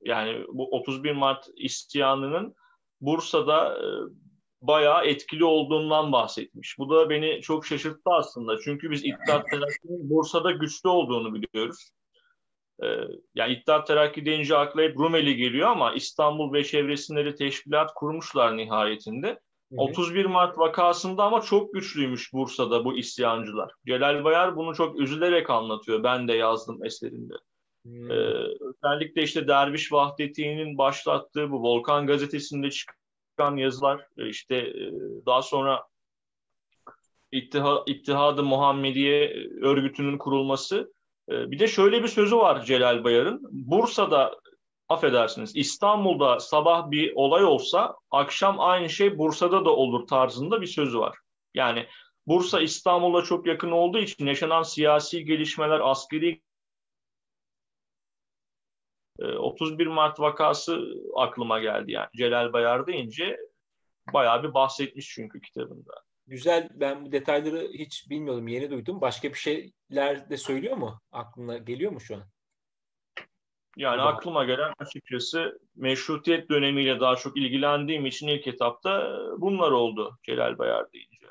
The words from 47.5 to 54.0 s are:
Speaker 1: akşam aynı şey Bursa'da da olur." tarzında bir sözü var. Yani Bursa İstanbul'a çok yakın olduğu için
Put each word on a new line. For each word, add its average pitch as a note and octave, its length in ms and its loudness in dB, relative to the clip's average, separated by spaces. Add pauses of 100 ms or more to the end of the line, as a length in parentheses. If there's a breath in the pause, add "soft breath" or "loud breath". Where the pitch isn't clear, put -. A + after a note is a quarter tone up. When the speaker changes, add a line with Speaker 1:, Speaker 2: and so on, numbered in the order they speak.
Speaker 1:
akşam F#3+ 480 0
aynı F3 300 2
şey G3 280 2
Bursa'da F3 480 2
da E3 40 6
olur." B2+ 380 2
tarzında C3+ 540 0
bir F3+ 60 -6
sözü B2+ 320 -2
var. - 180 -2 (360)
Yani A#2 340 -2 (400 loud breath)
Bursa F3+ 340 2
İstanbul'a F3 640 2
çok F3 240 -2
yakın E3 240 -2
olduğu F3 280 2
için D3+ 280 -4